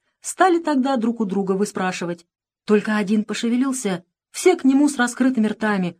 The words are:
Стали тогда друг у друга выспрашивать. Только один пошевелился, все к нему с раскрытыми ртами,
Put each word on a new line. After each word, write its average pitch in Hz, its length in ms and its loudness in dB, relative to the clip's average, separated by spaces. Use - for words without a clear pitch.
Стали 339 380 2
тогда 269 380 0
друг 233 220 -2
у 220 60 -2
друга 190 280 -2
выспрашивать. 185 720 -4
Только 214 320 2
один 214 260 0
пошевелился, 233 840 -2
все 359 240 2
к - 80 -4
нему 269 260 4
с - 80 -6
раскрытыми 240 500 0
ртами, 202 520 -2